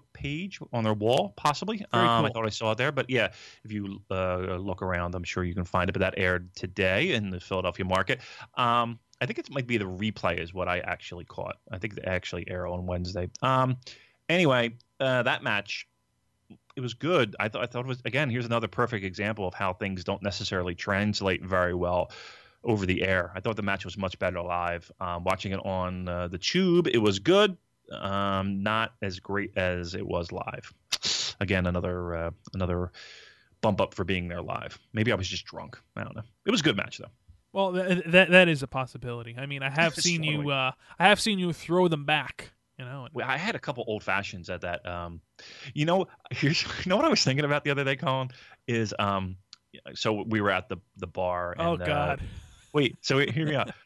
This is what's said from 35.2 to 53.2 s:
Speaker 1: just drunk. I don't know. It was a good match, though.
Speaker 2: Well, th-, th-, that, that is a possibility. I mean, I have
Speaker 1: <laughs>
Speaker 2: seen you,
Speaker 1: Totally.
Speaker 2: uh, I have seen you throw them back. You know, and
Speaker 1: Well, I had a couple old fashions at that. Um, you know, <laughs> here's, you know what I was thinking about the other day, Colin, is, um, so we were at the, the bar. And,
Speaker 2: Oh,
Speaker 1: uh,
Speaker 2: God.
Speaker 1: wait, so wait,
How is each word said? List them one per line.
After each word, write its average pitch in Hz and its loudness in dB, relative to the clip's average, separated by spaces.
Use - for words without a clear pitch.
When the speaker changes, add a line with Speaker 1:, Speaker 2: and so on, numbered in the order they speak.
Speaker 1:
just 92 -8
drunk. 87 -14
I 107 -6
don't - -12
know. 113 -10
It 196 2
was 226 4
a 139 -6
good 120 4
match, - -4
though. - -14
Speaker 2:
Well, 190 0
th-, 185 0
th-, 180 2
that, 175 8
that 180 10
is 143 2
a 135 -4
possibility. 120 -8
I 135 -8
mean, 139 -8
I 135 -2
have 160 4
Speaker 1:
<laughs> - -6
Speaker 2:
seen 165 0
you, 151 0
Speaker 1:
Totally. 143 0
Speaker 2:
uh, 131 2
I 180 8
have 208 8
seen 208 2
you 175 0
throw 180 4
them 147 0
back. 147 -2
You 127 -12
know, 131 -10
and 151 -16
Speaker 1:
Well, 120 -4
I 131 2
had 190 -2
a 135 -6
couple 123 -6
old 107 -2
fashions 95 -2
at 90 -6
that. 87 -6
Um, 87 -8
you 151 0
know, 175 2
<laughs> - -20
here's, 143 2
you - -6
know 185 4
what 277 4
I 330 4
was - 4
thinking 143 2
about 143 0
the 147 0
other 139 0
day, 139 0
Colin, 131 0
is, 113 0
um, 95 0
so 107 0
we 110 2
were 101 4
at 92 2
the, 95 -4
the 90 -8
bar. 90 -2
And, - -10
Speaker 2:
Oh, 170 2
Speaker 1:
uh, - -2
Speaker 2:
God. 147 -2
Speaker 1:
wait, 147 2
so 135 2
wait, 143 2